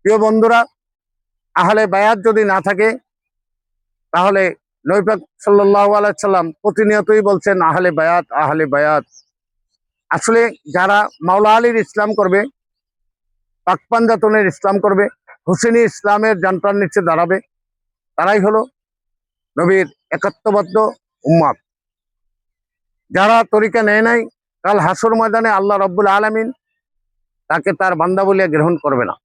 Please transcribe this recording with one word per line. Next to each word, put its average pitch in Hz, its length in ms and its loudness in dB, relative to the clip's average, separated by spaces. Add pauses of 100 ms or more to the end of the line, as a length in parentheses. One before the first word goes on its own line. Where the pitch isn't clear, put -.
প্রিয় 208 160 2
বন্ধুরা, 220 480 2 (880)
আহলে 208 320 0
বায়াত 208 380 0
যদি 220 180 2
না 190 180 0
থাকে, 208 360 -2 (1120)
তাহলে 190 440 0 (360)
নবী 202 100 2
পাক 196 180 -2 (200)
সাল্লাল্লাহু 202 540 2
আলাইহি 208 280 0
সাল্লাম 185 300 -2
প্রতিনিয়তই 208 720 0
বলছেন, 196 400 0
"আহলে 180 300 0
বায়াত, 165 400 0
আহলে 151 340 -2
বায়াত।" 147 400 0 (1040)
আসলে 226 420 0 (220)
যারা 202 360 0 (120)
মাওলা 202 340 2
আলীর 233 200 2
ইসলাম 214 380 -2
করবে, 196 300 0 (1200)
পাক 180 160 -2 (100)
পাঞ্জাতনের 220 580 0
ইসলাম 196 320 -2
করবে, 202 280 0 (400)
হুসেনি 233 320 0
ইসলামের 208 600 0
জান্ডার 190 360 -2
নিচে 202 260 -2
দাঁড়াবে, 170 380 -2 (760)
তারাই 196 240 0
হলো 214 260 0 (960)
নবীর 180 280 0 (240)
একাত্মবদ্ধ 196 680 -4 (460)
উম্মত। 151 320 2 (1500)
যারা 220 420 2
তরিকা 220 320 0
নেয় 208 180 2
নাই, 233 240 0 (380)
কাল 202 160 0
হাসর 185 360 0
ময়দানে 226 340 0
আল্লাহ 202 280 0
রব্বুল 196 300 0
আলামিন 214 440 0 (960)
তাকে 165 320 -2
তার 185 160 0
বান্দা 180 280 -2
বলিয়া 190 240 2
গ্রহণ 156 300 0
করবে 131 280 -2
না। 85 80 -8 (120)